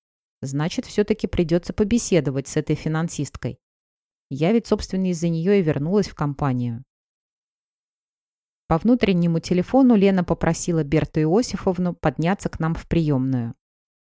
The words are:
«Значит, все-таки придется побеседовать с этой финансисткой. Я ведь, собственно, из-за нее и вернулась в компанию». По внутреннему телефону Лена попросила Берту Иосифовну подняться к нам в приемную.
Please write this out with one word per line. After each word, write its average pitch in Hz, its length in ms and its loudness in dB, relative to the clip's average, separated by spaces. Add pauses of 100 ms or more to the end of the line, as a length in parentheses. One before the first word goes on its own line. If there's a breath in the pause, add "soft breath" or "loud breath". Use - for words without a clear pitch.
(400)
«Значит, 147 460 -4
все-таки 208 400 -2
придется 175 460 -2
побеседовать 160 760 0
с - 100 -10
этой 151 200 0
финансисткой. 156 840 -6 (720)
Я 156 220 0
ведь, 233 160 0
собственно, 190 420 -2
из-за 170 180 -2
нее 165 260 2
и 202 80 4
вернулась 156 460 0
в - 60 -16
компанию». 131 680 -4 (1800)
По 160 100 2
внутреннему 180 600 2
телефону 240 560 4
Лена 190 260 4
попросила 160 600 0
Берту 147 360 0
Иосифовну 180 760 0
подняться 160 540 -2
к - 120 -8
нам 160 140 -2
в - 120 -8
приемную. 131 680 0 (500)